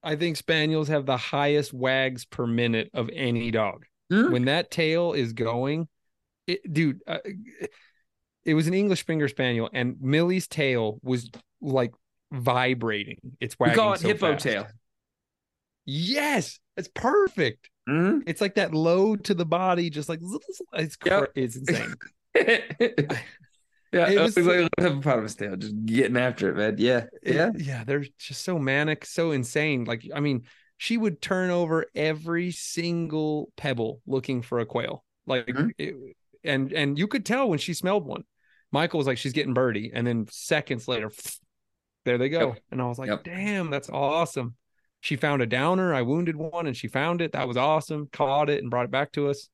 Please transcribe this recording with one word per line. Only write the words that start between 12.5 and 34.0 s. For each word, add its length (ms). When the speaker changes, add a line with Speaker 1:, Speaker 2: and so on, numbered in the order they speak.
Speaker 1:
It's 180
Speaker 2:
We 60
Speaker 1:
wagging 120
Speaker 2:
call 180
it 60
Speaker 1:
so 80
Speaker 2:
hippo 240
Speaker 1:
fast. 120
Speaker 2:
tail. 220
Speaker 1:
Yes, 720
it's 180
perfect. 760
Speaker 2:
Mm-hmm. 380
Speaker 1:
It's 140
like 160
that 180
low 420
to 180
the 120
body, 440
just 180
like, 120
zzz, 260
zzz, 160
it's 300
Speaker 2:
Yep. 140
Speaker 1:
cra-, 160
it's 220
insane. 380
Speaker 2:
<laughs> 840
Yeah, 160
Speaker 1:
It 80
Speaker 2:
it 40
Speaker 1:
was 160
Speaker 2:
was 100
like 120
Speaker 1:
so 100
Speaker 2:
a 40
hippopotamus 540
tail, 200
just 300
getting 300
after 340
it, 60
man. 200
Yeah, 280
Speaker 1:
It, 140
Speaker 2:
yeah. 200
Speaker 1:
yeah, 280
they're 200
just 260
so 140
manic, 480
so 240
insane. 540
Like, 180
I 60
mean, 220
she 220
would 240
turn 280
over 440
every 560
single 1080
pebble 480